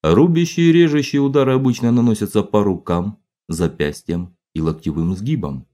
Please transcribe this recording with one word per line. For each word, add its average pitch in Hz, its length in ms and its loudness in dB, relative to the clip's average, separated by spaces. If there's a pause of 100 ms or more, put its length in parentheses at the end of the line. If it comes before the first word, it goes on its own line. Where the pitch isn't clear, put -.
Рубящие 165 640 2
и - 20 6
режущие 151 500 2
удары 139 320 2
обычно 127 380 0
наносятся 113 500 0
по 104 220 0
рукам, 90 580 -2 (260)
запястьям 85 880 -4 (200)
и 80 60 -4
локтевым 80 540 -4
сгибам. 95 580 -6